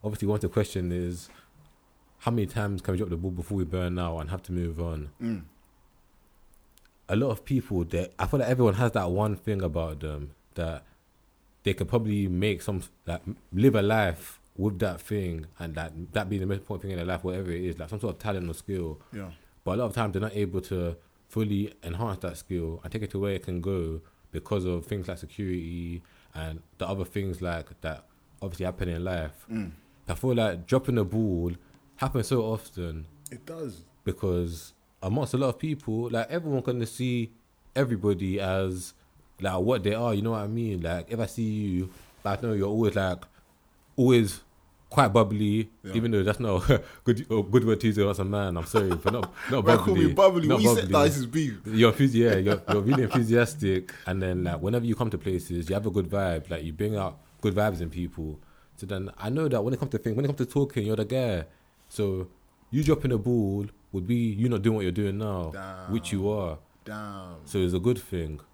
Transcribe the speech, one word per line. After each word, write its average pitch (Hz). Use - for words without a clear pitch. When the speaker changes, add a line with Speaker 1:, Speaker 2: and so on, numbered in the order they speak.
Speaker 1:
obviously, 107
one 104
of 104
the 92
question 92
is, 87
how 117
many 110
times 101
can 98
we 90
drop 98
the 85
ball 90
before 87
we 95
burn 90
out 85
and 78
have 92
to -
move 85
on? 78
Speaker 2:
Mm. 110
Speaker 1:
A 95
lot 127
of 107
people, 104
that 87
I 92
feel 139
like 120
everyone 123
has 117
that 92
one 104
thing 101
about 80
them 73
that 82
they 98
could 87
probably 107
make 92
some, 95
like, 85
live 113
a 104
life 101
with 95
that 87
thing, 87
and 82
that, 82
that 104
being 98
the 92
most 98
important 95
thing 98
in 90
their 85
life, 87
whatever 92
it 85
is, 85
like, 80
some 104
sort 101
of -
talent 95
or 80
skill. 85
Speaker 2:
Yeah. 98
Speaker 1:
But 95
a -
lot 123
of 101
times 107
they're 95
not 104
able 98
to 87
fully 104
enhance 92
that 87
skill 82
and -
take 110
it 101
to 98
where 98
it 87
can 90
go 82
because 90
of 87
things 95
like 90
security 85
and 80
the 90
other 95
things 95
like 85
that 78
obviously 90
happen 90
in 85
life. 85
Speaker 2:
Mm. 104
Speaker 1:
I -
feel 127
like 101
dropping 131
the 110
ball 90
happens 131
so 123
often 87
Speaker 2:
It -
does. 143
Speaker 1:
because 87
amongst 113
a 127
lot 135
of -
people, 120
like, 117
everyone 151
gonna 123
see 123
everybody 101
as, 95
like, 92
what 107
they 101
are, 117
you 101
know 113
what 110
I 101
mean? 110
Like, 85
if 113
I 110
see -
you, 101
I 98
know 117
you're 98
always, 107
like, 92
always 120
quite 127
bubbly, 104
Speaker 2:
Yeah. 95
Speaker 1:
even 113
though 101
that's 104
not 98
<laughs> -
a 120
good, 120
a 110
good 110
word 107
to 117
use 104
as 101
a 98
man. 98
I'm 82
sorry, 98
but 85
not, 113
Speaker 2:
<laughs> -
Speaker 1:
not 123
Speaker 2:
Man, 117
call 190
me 151
Speaker 1:
bubbly. -
Speaker 2:
bubbly. 180
Speaker 1:
Not 139
Speaker 2:
What -
you -
said? 233
Speaker 1:
bubbly. 185
Speaker 2:
Nah, 147
this 147
is 131
beef. 120
Speaker 1:
You're 110
enthusi-, 131
yeah, 113
you're, 101
you're 104
Speaker 2:
<laughs> -
Speaker 1:
really 131
enthusiastic, 110
and 92
then, 92
like, 85
whenever 117
you 113
come 117
to 98
places, 87
you 92
have 104
a 104
good 87
vibe. 87
Like, 82
you 80
bring 104
out 95
good 104
vibes 101
in 82
people. 82
So -
then 95
I 104
know 151
that 120
when 123
it 131
comes 139
to 147
things, 113
when 135
it 139
comes 139
to 123
talking, 139
you're 107
the 107
guy. 110
So 95
you 135
dropping 147
the 117
ball 101
would 92
be 120
you 113
not 110
doing 110
what 101
you're 90
doing 98
now, 95
Speaker 2:
Damn. 95
Speaker 1:
which 110
you 98
are. 92
Speaker 2:
Damn. 101
Speaker 1:
So 85
it's 90
a 92
good 120
thing. 78